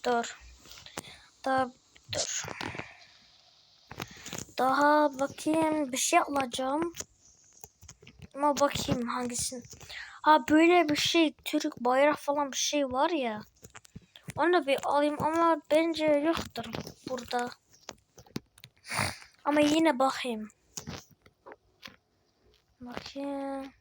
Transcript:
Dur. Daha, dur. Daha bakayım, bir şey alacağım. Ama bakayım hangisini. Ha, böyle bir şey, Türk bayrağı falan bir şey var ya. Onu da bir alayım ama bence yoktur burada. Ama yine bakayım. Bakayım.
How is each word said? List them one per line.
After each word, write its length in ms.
Dur. 340
Daha, 260
dur. 320
Daha 600
bakayım, 760
bir 40
şey 220
alacağım. 760
Ama 260
bakayım 480
hangisini. 540
Ha, 260
böyle 400
bir 80
şey, 380
Türk 320
bayrağı 400
falan 360
bir 40
şey 360
var 180
ya. 320
Onu 160
da 140
bir 200
alayım 360
ama 380
bence 360
yoktur 580
burada. 420
Ama 160
yine 380
bakayım. 520
Bakayım. 1000